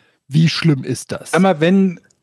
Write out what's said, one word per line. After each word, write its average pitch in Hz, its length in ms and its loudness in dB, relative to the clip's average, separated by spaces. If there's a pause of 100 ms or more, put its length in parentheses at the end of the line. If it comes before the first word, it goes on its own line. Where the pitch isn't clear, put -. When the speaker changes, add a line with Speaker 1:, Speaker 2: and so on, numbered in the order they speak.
(280)
Speaker 1:
wie 156 200 2
schlimm 147 360 0
ist - 260 -8
das? - 220 -12
Speaker 2:
Sag - 100 2
mal, 185 180 2
wenn, 185 400 0 (220)